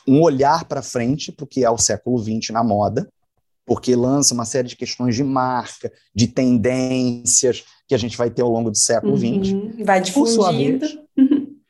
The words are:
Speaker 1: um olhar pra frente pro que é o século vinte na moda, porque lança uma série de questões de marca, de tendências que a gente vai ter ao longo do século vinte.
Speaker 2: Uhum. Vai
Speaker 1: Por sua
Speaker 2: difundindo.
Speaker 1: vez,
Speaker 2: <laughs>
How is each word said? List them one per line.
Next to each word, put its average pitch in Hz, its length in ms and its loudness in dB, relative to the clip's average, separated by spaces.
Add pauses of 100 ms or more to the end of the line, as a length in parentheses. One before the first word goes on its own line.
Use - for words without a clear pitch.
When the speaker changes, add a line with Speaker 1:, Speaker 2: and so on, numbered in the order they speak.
Speaker 1:
um 139 140 6
olhar 147 440 4
pra 139 180 -6
frente 127 480 -4
pro 143 160 -14
que 127 180 -2
é 113 60 4
o 117 60 0
século 113 440 0
vinte 110 300 -4
na 113 120 0
moda, 104 460 0 (560)
porque 123 300 0
lança 135 380 2
uma 117 120 -4
série 123 220 -2
de - 80 -16
questões 123 400 -4
de 135 80 0
marca, 127 680 -4 (240)
de 113 120 4
tendências 123 1400 0 (240)
que 135 80 0
a - 20 4
gente 113 200 -6
vai 120 120 -2
ter 123 140 -4
ao 120 60 0
longo 113 200 0
do 107 80 -4
século 202 400 0
vinte. 196 360 0
Speaker 2:
Uhum. 220 300 -6
Vai 190 160 2 (120)
Speaker 1:
Por 269 160 2
sua 214 240 2
Speaker 2:
difundindo. 139 340 0
Speaker 1:
vez, 302 140 -8 (180)
Speaker 2:
<laughs> 277 400 2 (120)